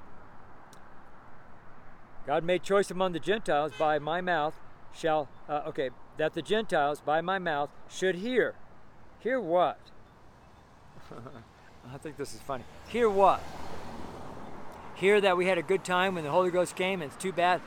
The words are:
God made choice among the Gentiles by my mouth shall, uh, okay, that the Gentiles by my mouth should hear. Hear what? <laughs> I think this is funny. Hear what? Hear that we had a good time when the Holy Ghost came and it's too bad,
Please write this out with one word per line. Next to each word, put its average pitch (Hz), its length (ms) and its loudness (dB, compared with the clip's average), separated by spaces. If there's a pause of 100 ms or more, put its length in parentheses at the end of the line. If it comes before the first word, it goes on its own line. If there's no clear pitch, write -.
(2250)
God 156 180 2
made 180 200 2
choice 196 260 4
among 185 220 0
the 165 80 -2
Gentiles 156 580 2
by 151 220 4
my 151 200 -2
mouth 165 360 2 (360)
shall, 156 380 0 (180)
uh, 147 200 0
okay, 143 240 -2 (260)
that 156 160 2
the 165 80 -4
Gentiles 156 580 2
by 156 220 2
my 185 160 0
mouth 151 320 0 (180)
should 185 280 0
hear. 190 400 2 (640)
Hear 254 200 0
what? 170 400 2 (1300)
<laughs> - 20 -14 (800)
I 139 60 -12
think 151 180 -10
this 139 160 -6
is - 60 -12
funny. 127 240 -6 (240)
Hear 233 220 4
what? 196 340 6 (1500)
Hear 202 260 6
that 185 160 6
we 180 80 2
had 185 120 4
a 170 40 0
good 190 220 2
time 180 320 2
when 165 80 -4
the 143 80 -2
Holy 185 180 6
Ghost 175 260 2
came 185 260 0
and 139 100 -6
it's - 100 -14
too 190 100 -2
bad, 170 360 4